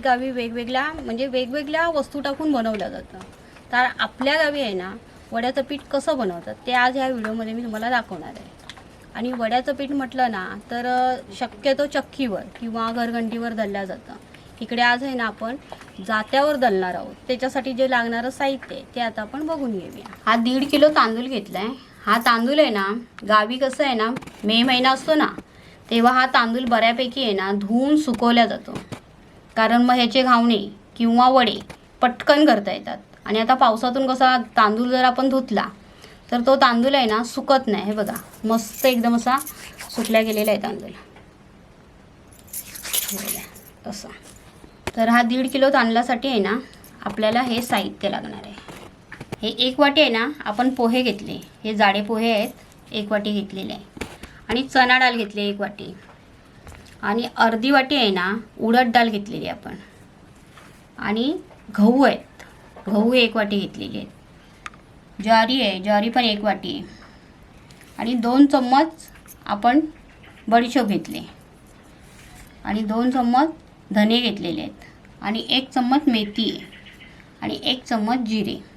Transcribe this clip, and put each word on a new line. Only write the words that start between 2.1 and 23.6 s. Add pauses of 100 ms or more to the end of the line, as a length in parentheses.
टाकून
बनवलं
जातं. (520)
तर (120)
आपल्या
गावी
आहे
ना, (360)
वड्याचं
पीठ
कसं
बनवतात, (120)
ते
आज
ह्या
व्हिडिओमध्ये
मी
तुम्हाला
दाखवणार
आहे. (720)
आणि
वड्याचं
पीठ
म्हटलं
ना, (160)
तर,
अ, (240)
शक्यतो
चक्कीवर (180)
किंवा
घरघंटीवर
दळलं
जातं. (480)
इकडे
आज
आहे
ना,
आपण (520)
जात्यावर
दळणार
आहोत. (120)
त्याच्यासाठी
जे
लागणारं
साहित्य
आहे, (120)
ते
आता
आपण
बघून
घेऊया. (120)
हा
दीड
किलो
तांदूळ
घेतलाय. (380)
हा
तांदूळ
आहे
ना, (400)
गावी
कसं